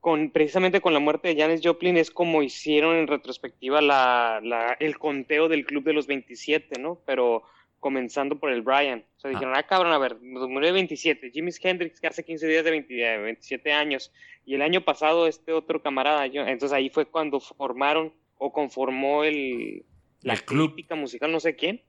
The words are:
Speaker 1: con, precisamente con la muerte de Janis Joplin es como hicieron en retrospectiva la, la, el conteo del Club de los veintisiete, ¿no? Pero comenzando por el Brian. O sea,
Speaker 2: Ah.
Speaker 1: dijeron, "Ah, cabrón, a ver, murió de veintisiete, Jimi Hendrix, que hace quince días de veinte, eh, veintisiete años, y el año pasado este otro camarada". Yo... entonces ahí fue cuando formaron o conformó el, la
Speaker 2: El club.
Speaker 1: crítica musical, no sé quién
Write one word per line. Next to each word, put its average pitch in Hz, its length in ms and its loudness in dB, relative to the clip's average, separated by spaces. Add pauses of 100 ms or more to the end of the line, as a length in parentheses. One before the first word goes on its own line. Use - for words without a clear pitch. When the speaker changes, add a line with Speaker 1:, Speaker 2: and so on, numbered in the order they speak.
Speaker 1:
con, 156 320 2
precisamente 170 480 4
con 175 120 2
la 147 80 4
muerte 151 280 0
de 156 120 0
Janis 160 220 2
Joplin 170 340 2
es 160 140 4
como 165 320 0
hicieron 151 540 2
en 160 100 2
retrospectiva 135 720 -2
la, 123 600 4
la, 117 380 -2
el 147 180 -2
conteo 151 500 0
del 151 160 0
Club 143 200 -4
de 156 80 2
los 147 140 0
veintisiete, 139 760 -4
¿no? 165 260 -8
Pero 123 380 2 (360)
comenzando 139 580 -2
por 147 120 -2
el 120 120 0
Brian. 131 420 2 (120)
O - 40 -20
sea, 139 100 -8
Speaker 2:
Ah. - 40 -4
Speaker 1:
dijeron, 131 220 -4
"Ah, 147 80 2
cabrón, 180 280 2
a 151 60 4
ver, 127 220 0
murió 131 480 -2
de 180 40 2
veintisiete, 160 580 -2
Jimi 160 200 -6 (120)
Hendrix, 175 380 -4
que 170 60 -4
hace 160 180 -6
quince 160 220 -8
días 160 180 2
de 165 60 2
veinte, 135 280 -4
eh, 113 200 0
veintisiete 113 540 -6
años, 147 380 -2 (360)
y 131 80 -6
el 139 80 0
año 180 200 2
pasado 160 440 2
este 160 260 -4
otro 156 300 -4
camarada". 139 440 0
Yo... 139 160 -6
entonces 131 320 -2
ahí 135 160 0
fue 156 160 0
cuando 147 340 -4
formaron 143 720 -2 (240)
o 135 140 -4
conformó 135 720 -2
el, 123 600 -4 (380)
la 123 120 -2
Speaker 2:
El 110 100 -10
club. 151 300 0
Speaker 1:
crítica 170 200 -10
musical, 143 360 -6
no 165 100 -2
sé 160 160 -2
quién 185 320 -4